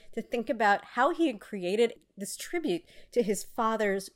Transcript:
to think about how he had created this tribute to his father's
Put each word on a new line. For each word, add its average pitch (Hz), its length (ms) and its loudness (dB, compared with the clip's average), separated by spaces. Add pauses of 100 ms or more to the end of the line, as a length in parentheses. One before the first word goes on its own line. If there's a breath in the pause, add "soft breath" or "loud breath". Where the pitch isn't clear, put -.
(140 soft breath)
to 226 80 -6
think 233 300 -4
about 208 420 4
how 262 160 4
he 330 160 2
had 233 140 -2
created 208 540 0 (220)
this - 220 -10
tribute 254 460 -4 (280 soft breath)
to 240 120 2
his 196 200 0
father's 214 720 0